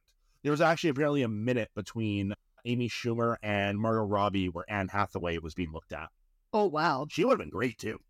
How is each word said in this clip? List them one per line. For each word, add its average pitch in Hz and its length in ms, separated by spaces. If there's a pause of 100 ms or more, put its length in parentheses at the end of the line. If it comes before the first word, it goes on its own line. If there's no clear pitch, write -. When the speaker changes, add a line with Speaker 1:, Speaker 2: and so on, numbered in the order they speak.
(440)
Speaker 1:
There 147 80
was 151 80
actually 165 300
apparently 143 320
a 113 60
minute 110 460
between 104 580 (320)
Amy 120 240
Schumer 117 540
and 101 340
Margot 110 280
Robbie 98 460
where 85 180
Anne 101 180
Hathaway 87 520
was 80 140
being 82 200
looked 80 200
at. 76 180 (420)
Speaker 2:
Oh, 208 140
wow. 151 440
Speaker 1:
She 175 140
would 262 80
have 220 80
been 78 100
great, 110 280
too. 98 200 (120)